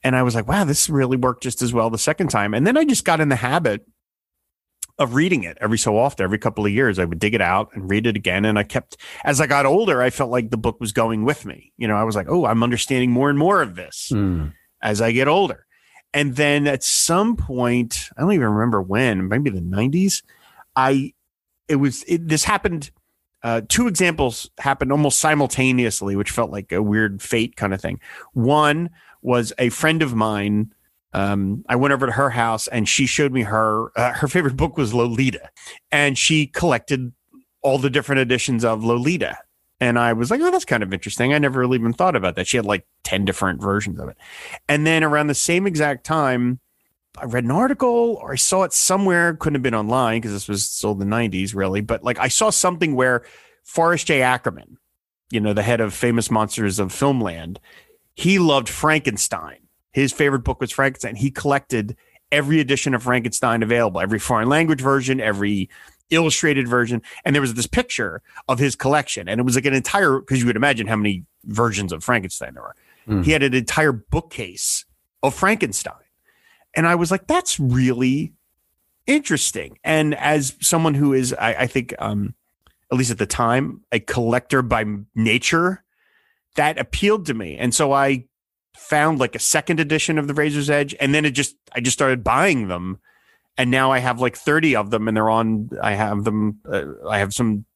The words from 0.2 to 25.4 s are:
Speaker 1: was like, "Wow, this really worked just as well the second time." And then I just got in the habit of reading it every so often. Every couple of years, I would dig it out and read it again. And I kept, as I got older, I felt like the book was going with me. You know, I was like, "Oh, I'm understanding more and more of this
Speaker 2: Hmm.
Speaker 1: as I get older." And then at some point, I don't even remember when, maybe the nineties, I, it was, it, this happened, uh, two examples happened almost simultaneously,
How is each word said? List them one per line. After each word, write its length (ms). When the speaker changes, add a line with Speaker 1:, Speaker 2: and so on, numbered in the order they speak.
Speaker 1:
was 120
like, 120
"Wow, 180
this 260
really 260
worked 260
just 200
as 100
well 160
the 80
second 320
time." 240
And 140
then 100
I 80
just 220
got 160
in 80
the 60
habit 520
of 160
reading 300
it 180
every 160
so 180
often. 280
Every 120
couple 300
of 60
years, 260
I 80
would 120
dig 140
it 80
out 320
and 160
read 180
it 80
again. 300
And 140
I 60
kept, 340
as 160
I 60
got 180
older, 380
I 80
felt 200
like 200
the 80
book 200
was 140
going 320
with 220
me. 320
You 100
know, 80
I 80
was 120
like, 120
"Oh, 160
I'm 180
understanding 500
more 180
and 80
more 240
of 140
this 340
Speaker 2:
Hmm. 380
Speaker 1:
as 180
I 120
get 140
older." 380
And 240
then 300
at 180
some 500
point, 840
I 20
don't 140
even 120
remember 360
when, 460
maybe 200
the 140
nineties, 600
I, 380
it 100
was, 260
it, 260
this 160
happened, 460
uh, 280
two 160
examples 720
happened 340
almost 260
simultaneously, 960